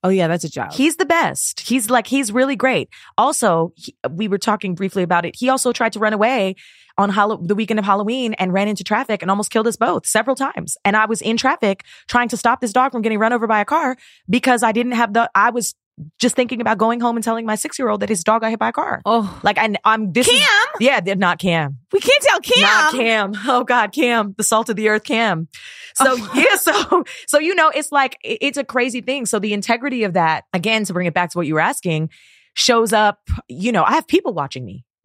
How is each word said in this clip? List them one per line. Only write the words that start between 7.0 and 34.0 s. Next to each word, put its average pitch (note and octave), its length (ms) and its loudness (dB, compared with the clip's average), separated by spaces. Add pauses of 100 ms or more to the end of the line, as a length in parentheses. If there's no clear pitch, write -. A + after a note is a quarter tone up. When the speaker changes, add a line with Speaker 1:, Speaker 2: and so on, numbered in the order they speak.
Speaker 2:
on G3+ 80 2
Hallow-, G3+ 320 2
the F3 120 0
weekend G#3+ 240 -2
of G3+ 60 -2
Halloween G#3+ 500 0
and F#3 180 -2
ran G3 160 0
into G3 160 -6
traffic A3 380 -2
and F#3+ 80 -2
almost G3+ 200 -2
killed A3 160 0
us A#3 100 -2
both C#4 300 -2
several A3+ 300 0
times. - 480 -6
And G3+ 120 2
I G#3+ 100 4
was A3 140 -2
in A3+ 160 -2
traffic A3+ 480 0 (240)
trying A#3+ 200 0
to A#3+ 80 -4
stop A#3+ 240 0
this A3 120 -4
dog C4 200 2
from A#3 100 -4
getting G#3+ 160 0
run A3 140 2
over A3+ 140 0
by G#3+ 140 2
a G3+ 40 0
car C#4+ 320 0 (340)
because B3 320 2
I A3+ 100 2
didn't A#3+ 200 0
have A3+ 200 0
the, A#3 220 0
I G#3 160 2
was A3+ 240 -4 (440)
just A#3+ 160 2
thinking B3 280 -2
about A3 160 0
going A3+ 220 0
home A#3 180 0
and A3 40 -4
telling A3+ 220 -2
my A3 100 -2
six-year-old G#3+ 460 -4
that G3+ 80 -4
his F#3+ 160 -2
dog A3 160 2
got A3 80 -2
hit A3 100 -4
by A3+ 120 0
a - 20 -12
car. - 320 -4
Speaker 1:
Oh. G#3 380 0
Speaker 2:
Like, G3+ 160 2
and G#3+ 260 0
I'm, A3 280 2
this B3 140 2
is B4 140 6
Speaker 1:
Cam? D5 80 4 (320)
Speaker 2:
Yeah, B3 200 4
they're F#3+ 160 -2
not F3+ 220 0
Cam. D#3+ 380 0 (160)
Speaker 1:
We G4 80 2
can't C#5+ 220 4
tell G#4 180 2
Cam. B4+ 220 2
Speaker 2:
Not D#4 320 4
Cam. A3+ 380 0 (140)
Oh, B3 160 2
God, A#3+ 300 2
Cam. A#3 460 0
The A3 40 -4
salt A3 280 0
of G3+ 60 -2
the G#3+ 120 0
earth, G#3+ 160 0
Cam. G#3 440 -2 (460)
So, C4+ 140 2
Speaker 1:
Oh. A#3+ 240 -2
Speaker 2:
<laughs> - 20 -12
yeah, F#4 220 6
so, F4+ 480 0 (220)
so, D4 120 4
you E4 160 2
know, D#4+ 140 4
it's D4 240 -2
like, C4+ 220 2 (100)
i-, A3+ 160 -6
it's C#4 160 -2
a C#4 80 -4
crazy B3 380 -2
thing. B3+ 240 -4
So A3 120 -2
the G#3 140 -2
integrity A#3 520 -2
of F3+ 100 -4
that, D#3+ 300 0 (100)
again, G#3+ 300 0
to F3+ 100 -8
bring F3+ 120 -2
it E3 80 -2
back F3 180 0
to F3 60 -4
what E3+ 80 -2
you D3+ 80 -2
were D#3 60 2
asking, E3 480 0 (460)
shows A3+ 400 2
up, G3+ 340 2 (200)
you F3+ 220 -4
know, F#3 140 2
I - 80 4
have D#4+ 160 0